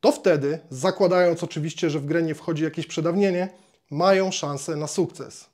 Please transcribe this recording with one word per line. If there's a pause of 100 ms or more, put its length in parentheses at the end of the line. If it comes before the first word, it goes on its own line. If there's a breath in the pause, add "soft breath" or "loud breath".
to
wtedy, (120)
zakładając
oczywiście,
że
w
grę
nie
wchodzi
jakieś
przedawnienie, (420 soft breath)
mają
szansę
na
sukces.